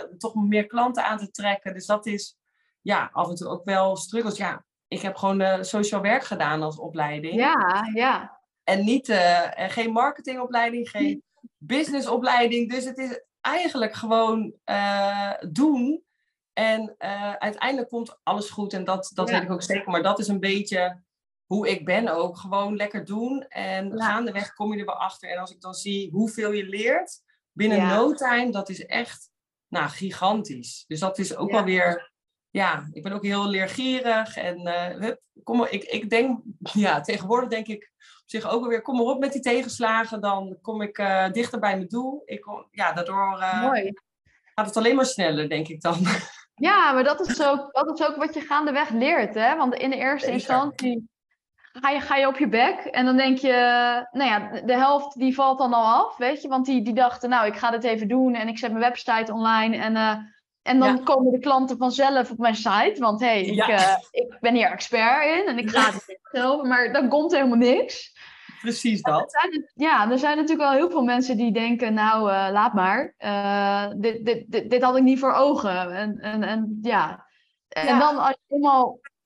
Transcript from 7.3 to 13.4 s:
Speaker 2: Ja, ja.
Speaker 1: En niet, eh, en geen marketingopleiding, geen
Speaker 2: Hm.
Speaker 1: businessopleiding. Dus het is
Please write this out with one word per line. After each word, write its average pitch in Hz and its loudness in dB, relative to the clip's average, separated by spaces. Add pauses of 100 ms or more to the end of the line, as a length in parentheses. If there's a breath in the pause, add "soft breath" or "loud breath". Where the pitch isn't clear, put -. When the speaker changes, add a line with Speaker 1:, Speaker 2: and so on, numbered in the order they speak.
Speaker 2:
Ja, 220 2
ja. 240 -2 (240)
Speaker 1:
En 196 0
niet, 254 0
eh, 175 2
en 190 -4
geen 226 -4
marketingopleiding, 240 -2
geen 294 -2 (180)
Speaker 2:
Hm. - -20 (120)
Speaker 1:
businessopleiding. 240 0
Dus 254 -6
het 262 -10
is 254 -8 (200)